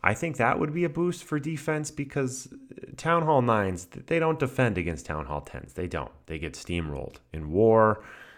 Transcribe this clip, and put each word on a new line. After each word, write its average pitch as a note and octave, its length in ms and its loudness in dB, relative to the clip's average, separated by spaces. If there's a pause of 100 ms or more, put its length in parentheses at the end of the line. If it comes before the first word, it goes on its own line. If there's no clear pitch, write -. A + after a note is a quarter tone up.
I F#2+ 120 2
think D#3+ 220 -4
that A#2+ 220 2
would D3+ 160 -2
be F3 100 0
a E3 40 0
boost E3+ 360 -2
for D3+ 140 -2
defense D3+ 520 -4
because C#3 600 -4 (440)
Town E3 260 0
Hall D3+ 200 6
nines, G2+ 440 2
th-, - 200 -16
they E3 120 2
don't D#3+ 200 2
defend B2 400 2
against E2 280 -4
Town D2+ 200 -4
Hall D2 140 -4
tens. - 320 -14
They F2+ 140 -6
don't. E2 260 -6 (140)
They D#2+ 120 -8
get D2+ 140 -6
steamrolled D#2 640 -6 (160)
in D#2 180 -8
war. A2 540 6 (340)